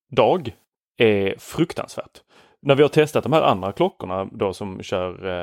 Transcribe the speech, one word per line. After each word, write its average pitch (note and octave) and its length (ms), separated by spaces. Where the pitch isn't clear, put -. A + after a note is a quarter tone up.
dag B2+ 440
är G2+ 420
fruktansvärt. - 840
När C#3 140
vi C3+ 60
har C#3+ 80
testat D3 340
de A#2 100
här D#3+ 80
andra G2+ 300
klockorna F#2+ 600
då G2+ 220
som G2+ 300
kör, F#2 420